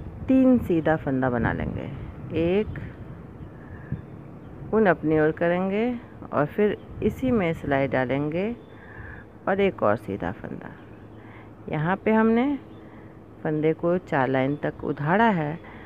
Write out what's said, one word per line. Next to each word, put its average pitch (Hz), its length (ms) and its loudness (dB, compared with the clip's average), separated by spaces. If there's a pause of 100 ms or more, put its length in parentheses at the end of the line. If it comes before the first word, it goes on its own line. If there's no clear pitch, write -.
(280)
तीन 262 320 8
सीधा 160 380 2
फंदा 131 320 0
बना 110 240 2
लेंगे, 78 360 -4 (500)
एक 180 400 0 (1900)
उन 220 140 6
अपनी 156 320 4
ओर 156 140 4
करेंगे 190 600 0 (300)
और - 240 0
फिर 208 300 0 (260)
इसी 254 280 0
में 190 220 2
सिलाई 139 360 0
डालेंगे 147 680 0 (920)
और 196 140 2
एक - 220 2
और 107 140 6
सीधा 95 360 -6
फंदा। - 480 -12 (840)
यहाँ 160 300 0
पे - 160 0
हमने 226 320 6 (1000)
फंदे 156 300 2
को 170 260 2
चार 139 300 0
लाइन 135 260 2
तक 151 280 -4
उधाड़ा 156 480 2
है 160 280 -2 (260)